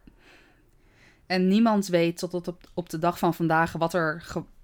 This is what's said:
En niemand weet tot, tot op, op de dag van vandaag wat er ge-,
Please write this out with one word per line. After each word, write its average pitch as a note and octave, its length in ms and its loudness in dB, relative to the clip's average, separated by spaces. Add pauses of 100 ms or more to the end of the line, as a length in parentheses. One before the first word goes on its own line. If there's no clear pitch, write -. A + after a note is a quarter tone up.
(1300)
En F#3 220 0
niemand G#3 400 4
weet E3+ 300 2
tot, F3 140 -6
tot F3 160 -6
op, F3 160 -12 (100)
op F3 160 -8
de D#3+ 100 -8
dag E3+ 200 -2
van E3+ 140 2
vandaag E3 380 2
wat E3 220 -2
er D#3+ 280 -2
ge-, - 220 -8 (200)